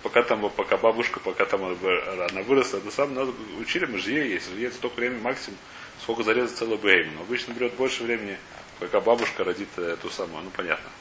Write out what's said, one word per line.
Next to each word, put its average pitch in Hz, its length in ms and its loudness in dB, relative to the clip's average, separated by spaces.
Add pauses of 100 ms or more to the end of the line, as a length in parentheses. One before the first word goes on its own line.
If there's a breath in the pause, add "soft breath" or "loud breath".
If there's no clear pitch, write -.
Пока 120 180 6
там, 107 300 2
пока 101 260 2
бабушка, 113 420 4
пока 95 260 0
там 95 180 0
она 92 800 0
выросла, 123 340 4
это 101 140 -6
самое, 135 340 0
нас 127 100 -4 (240)
учили, 175 260 -2
мы 120 120 -4
жия 113 260 0
есть. 92 300 -4
Жия 113 140 -4
это 120 80 -6
столько 123 220 -6
времени 120 240 -2
максимум, 117 360 -4 (460 loud breath)
сколько 117 180 0
зарезать 113 340 4
целую 113 220 -2
бейму. 92 380 6
Но 78 60 -8
обычно 120 320 -4
берёт 120 200 -2
больше 127 300 0
времени, 107 340 -2 (420 loud breath)
пока 92 220 2
бабушка 110 420 4
родит, 92 340 -2
э, 85 220 -2
ту - 120 -8
самую, 85 320 -6
ну 95 80 -10
понятно. 85 380 -2 (120)